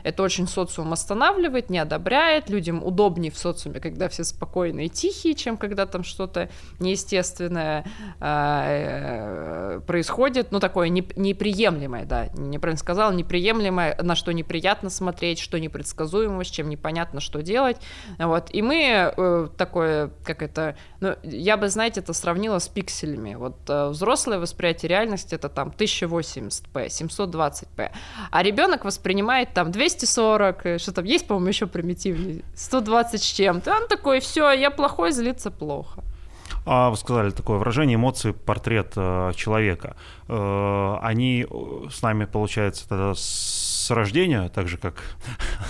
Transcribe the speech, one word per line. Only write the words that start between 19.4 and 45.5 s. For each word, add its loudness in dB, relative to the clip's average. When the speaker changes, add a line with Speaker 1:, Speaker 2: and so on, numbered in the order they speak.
Speaker 1:
такое, 2
как -4
это, -4
ну, 0
я 2
бы, 2
знаете, 0
это -6
сравнила 0
с -4
пикселями. -6
Вот, -6
э, 2
взрослое 0
восприятие -2
реальности — 0
это -4
там -4
тысяча 0
восемьдесят -4
пэ, -4
семьсот -4
двадцать -2
пэ. -6
А 4
ребенок 4
воспринимает 0
там 2
двести 0
сорок, 4
э, 0
что -6
там -2
есть, 2
по-моему, 2
еще 0
примитивнее, -2
сто 0
двадцать 4
с 0
чем-то. 2
Он 2
такой: 2
«Все, 4
я 6
плохой, 2
злиться -2
плохо». -8
Speaker 2:
А 6
вы 2
сказали 2
такое 0
выражение: 4
«Эмоции, 2
портрет, 0
э, 2
человека». 0
Э, 2
они, 2
э, -10
с -12
нами, 2
получается, -2
тогда 0
с 0
рождения, 4
так -2
же, -4
как -4